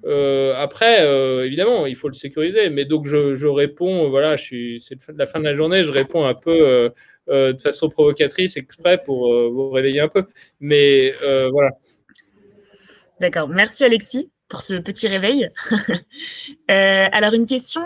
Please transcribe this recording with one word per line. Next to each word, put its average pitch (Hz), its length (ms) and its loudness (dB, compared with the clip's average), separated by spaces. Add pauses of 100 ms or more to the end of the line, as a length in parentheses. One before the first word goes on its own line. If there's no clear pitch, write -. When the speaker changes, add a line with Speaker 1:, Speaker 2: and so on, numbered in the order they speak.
Speaker 1:
euh, 139 520 0
après, 185 480 2
euh, 131 400 0
évidemment, 175 400 -2
il 135 100 -6
faut - 140 -8
le 135 60 -10
sécuriser. 170 540 -2
Mais 143 160 -2
donc, 151 200 -2
je, 143 300 0
je 139 120 -2
réponds, 147 640 0
voilà, 143 260 2
je 139 80 -10
suis, 120 380 -10
c'est 135 160 -18 (180)
la 147 100 -2
fin - 140 -8
de 151 60 -4
la 147 100 -2
journée, 170 280 0
je 151 80 -2
réponds 135 340 0
un 127 80 0
peu, 165 340 2
euh, 123 220 4 (400)
euh, 135 240 2
de 131 80 -10
façon 147 260 -2
provocatrice 151 720 0
exprès 175 440 0
pour, 123 320 -2
euh, 120 160 2
vous 135 200 -4
réveiller 135 320 0
un 151 80 0
peu. 190 160 -2 (340)
Mais, 143 540 4 (100)
euh, 135 280 0
voilà. 139 180 2 (1500)
Speaker 2:
D'accord. 170 260 -2
Merci, 196 360 -2
Alexis, 233 460 0 (200)
pour - 120 -14
ce - 120 -8
petit 190 340 -6
réveil. 196 420 -2 (200)
<laughs> 226 80 0 (920)
Euh, 196 400 4
alors, 208 220 2
une 226 120 2
question. 254 400 -6